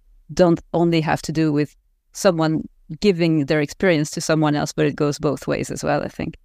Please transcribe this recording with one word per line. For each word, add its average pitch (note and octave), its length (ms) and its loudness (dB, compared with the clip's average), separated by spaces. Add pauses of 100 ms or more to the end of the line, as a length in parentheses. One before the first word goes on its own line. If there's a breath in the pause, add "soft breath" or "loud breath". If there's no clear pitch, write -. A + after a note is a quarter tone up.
(340)
don't E3+ 260 4 (140)
only E3 260 2
have D3+ 220 -2
to - 100 -6
do D#3 180 2
with D3 240 -2 (380)
someone D#3+ 560 0 (300)
giving E3 480 2
their D#3 140 2
experience D3+ 500 0
to - 100 -8
someone D#3 360 2
else, D3 160 -4
but D#3 120 0
it D3 120 0
goes D3 200 -2
both - 300 -4
ways - 240 -4
as - 140 -8
well, D3 180 0
I - 60 -6
think. - 360 -10